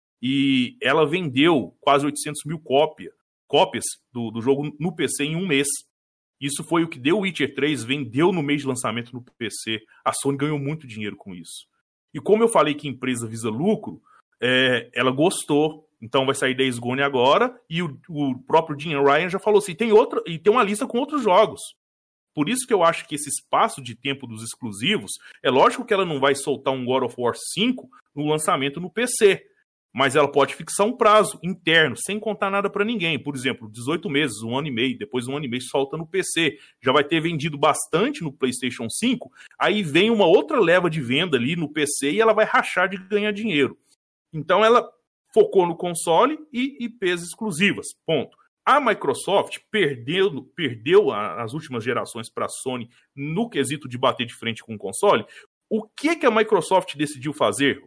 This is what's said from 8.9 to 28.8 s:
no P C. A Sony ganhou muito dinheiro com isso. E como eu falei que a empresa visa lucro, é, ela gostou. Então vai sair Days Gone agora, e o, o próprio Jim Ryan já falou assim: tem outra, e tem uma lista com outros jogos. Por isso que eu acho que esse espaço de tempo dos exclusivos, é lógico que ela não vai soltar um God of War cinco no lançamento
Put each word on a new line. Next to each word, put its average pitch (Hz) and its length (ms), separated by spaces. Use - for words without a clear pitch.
no 123 100
P 113 280
C. 110 320
A 110 80
Sony 139 240
ganhou 147 240
muito 147 260
dinheiro 107 300
com 95 180
isso. - 320
E 151 80
como 214 220
eu 233 60
falei 151 260
que 147 120
a 139 40
empresa 123 360
visa 113 240
lucro, 156 500
é, 127 540
ela 127 160
gostou. 151 720
Então 131 240
vai 131 80
sair 131 200
Days 127 240
Gone 123 220
agora, 143 580
e 165 120
o, 143 160
o 143 300
próprio 156 380
Jim 151 120
Ryan 143 400
já 190 80
falou 214 200
assim: 190 160
tem 226 160
outra, 233 360
e 165 120
tem 208 140
uma 233 100
lista 208 240
com 233 120
outros 285 240
jogos. 190 400
Por 151 120
isso 240 200
que - 80
eu 185 100
acho 165 240
que 151 60
esse - 160
espaço - 500
de 120 140
tempo 139 320
dos 110 160
exclusivos, 113 720
é 147 60
lógico 170 340
que 220 120
ela 190 100
não 156 160
vai 139 140
soltar 135 400
um 131 100
God 127 200
of 120 120
War 120 160
cinco 247 340
no 147 120
lançamento 151 540